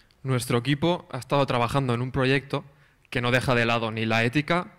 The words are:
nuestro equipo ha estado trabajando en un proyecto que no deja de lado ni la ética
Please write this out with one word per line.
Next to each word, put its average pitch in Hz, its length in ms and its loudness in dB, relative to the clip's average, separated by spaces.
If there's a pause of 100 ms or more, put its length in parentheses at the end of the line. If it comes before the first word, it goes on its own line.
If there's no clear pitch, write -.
(240)
nuestro 123 340 0
equipo 147 540 0
ha 131 60 -6
estado 139 280 0
trabajando 123 480 0
en 117 80 -2
un 127 80 -6
proyecto 139 540 0 (460)
que 127 100 -4
no 120 100 0
deja 123 240 2
de 117 100 4
lado 113 280 0
ni 113 140 -4
la 113 180 2
ética 151 540 -2